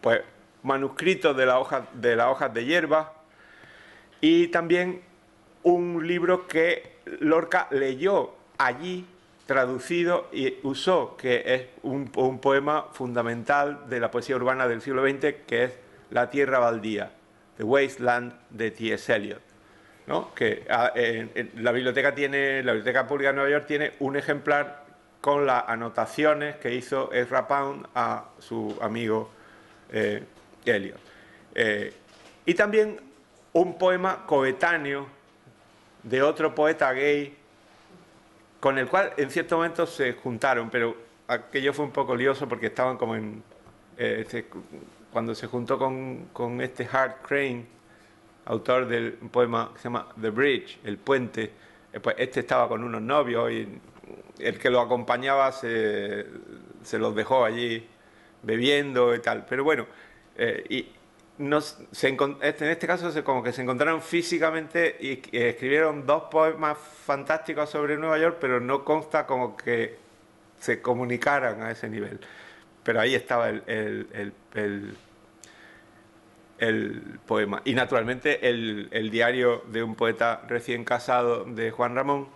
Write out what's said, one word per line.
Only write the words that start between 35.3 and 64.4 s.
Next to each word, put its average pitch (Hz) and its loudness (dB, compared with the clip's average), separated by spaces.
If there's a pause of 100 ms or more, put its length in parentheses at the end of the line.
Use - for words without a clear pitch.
de 131 2
otro 156 2
poeta 151 4
gay 143 0 (1200)
con 135 2
el 127 0
cual 185 2
en 139 0
cierto 165 0
momento 165 0
se 131 -2
juntaron, 117 -2
pero 117 0 (300)
aquello 131 -2
fue 147 -2
un 123 -10
poco 127 0
lioso 135 0
porque 110 -4
estaban 127 -2
como 117 -2
en, 110 -8 (520)
eh, 110 -2
se, 117 -10 (640)
cuando 113 -4
se 117 -10
juntó 123 -2
con, 131 -6
con 120 -6
este 127 -6
Hart 127 0
Crane, 131 -2 (800)
autor 123 0
del 117 -2
poema 117 0
que - -20
se - -20
llama 120 -6 (120)
The 110 -2
Bridge, 127 0
El 104 -8
Puente, 123 -2 (420)
eh, 107 -10
pues - 0
este 127 -2
estaba 120 2
con 117 -4
unos 117 -6
novios 117 0
y 113 -6 (720)
el - -4
que 131 0
lo 123 4
acompañaba 123 0
se, 104 -2 (580)
se - -6
los 110 0
dejó 117 4
allí 113 -2 (540)
bebiendo 123 2
y 117 0
tal. 110 -2
Pero 131 -2
bueno, 143 2 (520)
eh, - -2
y 120 -6 (460)
nos, 147 -2 (120)
se 135 0
encon-, 139 0
este, 147 0
en 156 2
este 170 -2
caso 170 -2
se, 147 -4
como 131 0
que 120 -2
se 131 -8
encontraron 147 0
físicamente 165 0